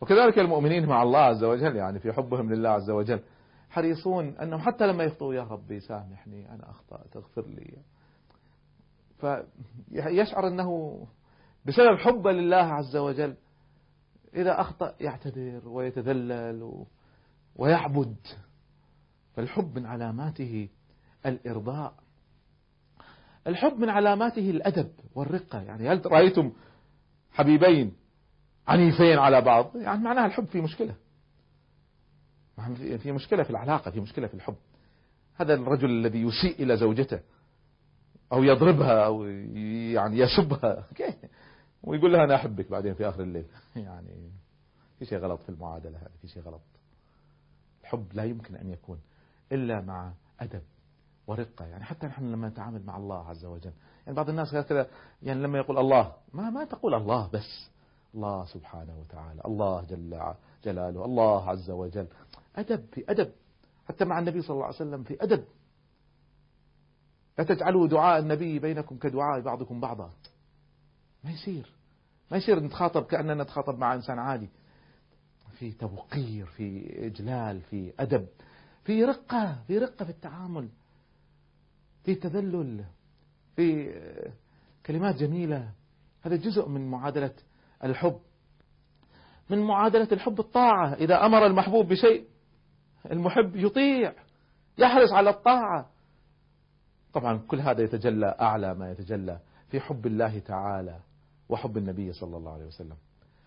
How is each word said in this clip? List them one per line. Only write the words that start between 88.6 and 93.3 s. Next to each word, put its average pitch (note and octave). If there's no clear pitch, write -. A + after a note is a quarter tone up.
من G3+
معادلة G#3+
الحب G#3
الطاعة. G#3+
إذا E3+
أمر A3
المحبوب F#3+
بشيء، A3+
المحب F3+